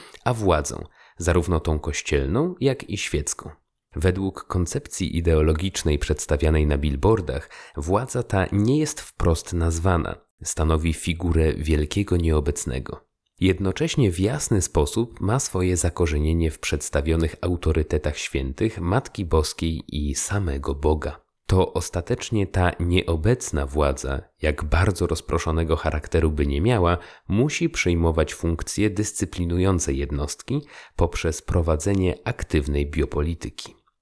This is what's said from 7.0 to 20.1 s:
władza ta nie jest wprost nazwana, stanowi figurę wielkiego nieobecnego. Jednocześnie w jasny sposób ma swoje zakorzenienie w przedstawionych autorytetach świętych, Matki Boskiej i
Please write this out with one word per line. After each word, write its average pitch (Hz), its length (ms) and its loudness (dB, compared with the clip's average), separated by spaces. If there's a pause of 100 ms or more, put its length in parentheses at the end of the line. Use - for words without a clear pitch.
władza 104 460 -2
ta 95 300 0
nie 110 260 2
jest 151 220 -2
wprost - 520 0
nazwana, 82 640 0 (260)
stanowi 78 500 2
figurę 82 600 0
wielkiego 78 640 0
nieobecnego. 73 920 -2 (340)
Jednocześnie 98 680 2
w 85 100 -4
jasny 110 420 0
sposób 101 580 0
ma 107 180 0
swoje 92 380 0
zakorzenienie 80 720 0
w - 80 -10
przedstawionych 80 800 -2
autorytetach 78 800 0
świętych, 67 640 -4
Matki 98 440 -2
Boskiej 82 640 0
i 73 260 -4